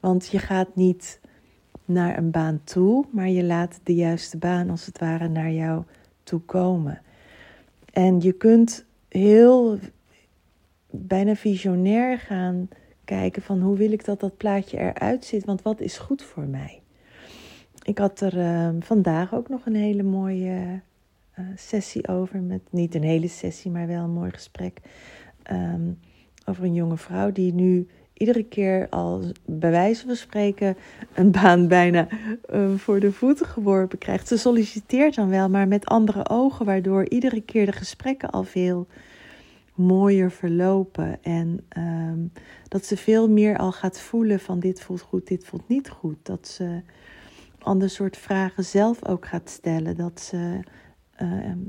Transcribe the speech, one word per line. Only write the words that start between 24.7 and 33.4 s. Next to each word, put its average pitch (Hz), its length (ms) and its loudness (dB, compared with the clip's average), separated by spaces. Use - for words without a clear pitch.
Ehm, 175 500 -4
over 185 180 -6
een 175 100 0
jonge 170 220 -2
vrouw 190 360 -4
die 185 200 0
nu 180 360 2
iedere 220 320 0
keer 190 440 -2
al, 175 340 -4
bij 165 260 -2
wijze 202 360 2
van 247 100 -4
spreken, 202 600 -2
een 185 160 6
baan 175 380 6
bijna, 175 400 4
eh, 196 260 0
voor 196 260 0
de 202 120 2
voeten 285 340 0